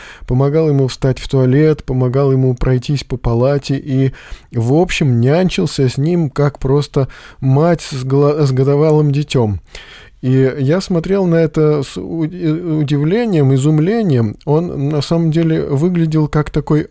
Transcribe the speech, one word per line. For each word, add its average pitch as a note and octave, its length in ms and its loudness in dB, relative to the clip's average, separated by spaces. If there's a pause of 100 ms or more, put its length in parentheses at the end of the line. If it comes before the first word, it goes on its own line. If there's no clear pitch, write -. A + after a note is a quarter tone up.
(280)
помогал C#3+ 400 2
ему C#3 180 2
встать C3 320 -2
в - 100 -10
туалет, C#3 540 2
помогал B2+ 480 0
ему C3 240 2
пройтись C3 480 -2
по - 140 -8
палате C3+ 600 -2
и, C3+ 360 -2 (400)
в A#2+ 200 -2
общем, C#3 480 2
нянчился D3+ 680 0
с A#2 100 -4
ним, D#3+ 320 0
как C#3+ 300 -2
просто C#3 480 0 (320)
мать C#3+ 420 2
с C3 220 -10
гла-, C#3+ 420 2
с C3 60 0
годовалым D3 580 2
детём. B2+ 500 -2 (600)
И C3 380 2
я D3+ 200 0
смотрел F#3 460 -2
на E3+ 80 2
это D#3 480 2
с - 140 -8
у-, - 240 -8
удивлением, D#3 1300 0
изумлением. D3+ 880 0
Он, D3 440 -2
на D3+ 140 -2
самом E3 300 0
деле, D#3+ 320 0
выглядел D#3 640 0
как D3+ 220 -2
такой D3+ 400 0